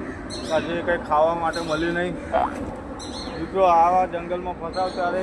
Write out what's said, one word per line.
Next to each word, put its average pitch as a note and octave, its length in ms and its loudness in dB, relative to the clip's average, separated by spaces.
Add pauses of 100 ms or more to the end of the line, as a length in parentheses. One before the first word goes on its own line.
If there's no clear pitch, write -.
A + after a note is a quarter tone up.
(520)
હજી E3 300 0
કંઈ F3 260 0
ખાવા D#3 260 4
માટે E3 260 -2
મળ્યું E3 340 0
નહીં. F3 200 -2 (1300)
મિત્રો, F3 260 0
આવા F3 400 6
જંગલમાં F3 540 -6
ફસાવ F3 300 -2
ત્યારે F3+ 320 -2